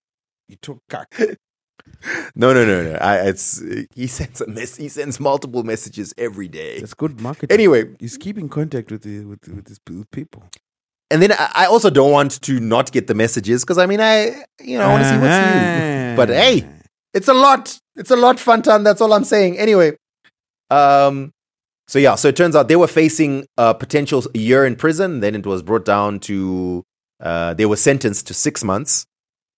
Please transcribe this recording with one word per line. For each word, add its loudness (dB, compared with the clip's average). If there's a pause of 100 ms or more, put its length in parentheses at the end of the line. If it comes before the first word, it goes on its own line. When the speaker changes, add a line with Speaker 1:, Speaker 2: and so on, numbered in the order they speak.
(480)
Speaker 1:
you -20
talk -18 (100)
cack. -14 (1200)
Speaker 2:
No, 4
no, 4
no, 0 (100)
no. -8
I, 0
it's, -6 (320)
he -8
sends -12
a -8
mess-, -12
he -12
sends -10
multiple -4
messages -8
every -8
day. -14
Speaker 1:
That's -16
good -8
marketing. -6
Speaker 2:
Anyway. 4
Speaker 1:
He's -12
keeping -12
contact -8
with -12
the, -14
with, -20
with -18
his -20
p-, -18
with -18
people. -16 (680)
Speaker 2:
And 2
then 4
I, -2
I 2
also 4
don't 4
want 2
to -2
not 0
get -2
the -2
messages -2
'cause, -2
I 4
mean, -2
I, 0 (160)
you -8
know, 0
I 4
wanna 4
see 2
what's 0
new. 4
Speaker 1:
Uh-huh. 0
Speaker 2:
But 4
hey, 2 (440)
it's -4
a 4
lot. 4 (200)
It's -6
a 6
lot, 4
Fantan. 2
That's 4
all 2
I'm 4
saying. 0
Anyway, 4 (760)
um, 2 (560)
so -2
yeah, 6
so 0
it 2
turns 2
out 4
they 4
were 6
facing 0 (100)
a 4
potential -2 (120)
year 2
in -2
prison. -2
Then -2
it -8
was -6
brought -2
down 0
to, -6 (340)
uh, -4
they 0
were 0
sentenced 0
to -14
six -6
months, -4 (540)